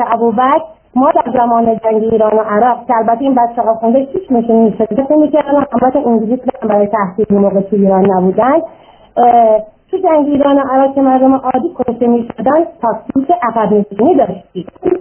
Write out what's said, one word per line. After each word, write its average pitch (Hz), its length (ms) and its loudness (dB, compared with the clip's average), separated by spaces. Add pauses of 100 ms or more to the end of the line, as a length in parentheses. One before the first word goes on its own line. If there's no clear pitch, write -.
ابوبکر، 233 540 0 (340)
ما 277 160 2
در 302 220 0
زمان 233 320 0
جنگ 220 380 0
ایران 214 340 0
و 220 40 0
عراق، 233 460 0
که 254 100 0
البته 233 240 0
این 269 140 0
بچه 240 260 0
آخونده 226 380 0
هیچ 320 320 -4
نشون 233 240 2
نیست، 226 300 2
فکر 269 280 -2
نمی‌کردن، 294 520 2 (160)
همه‌شون 262 240 0
انگلیس 233 340 0
بودن، 240 300 -6
برای 208 180 2
تحصیل 208 420 -2
اون 202 120 2
موقع 196 200 0
تو 196 140 -4
ایران 196 360 2
نبودن. 190 480 2 (580)
اه، 233 420 4 (320)
تو 370 60 -4
جنگ 320 300 0
ایران 285 300 2
و 269 40 0 (100)
عراق 269 240 0
که 277 60 0
مردم 262 320 2
عادی 262 460 -4
کشته 240 280 -4
می‌شدن، 240 560 0 (180)
تاکتیک 262 600 -2
عقب 226 320 -2
نشینی 214 420 0
داشتید. - 540 -4 (320)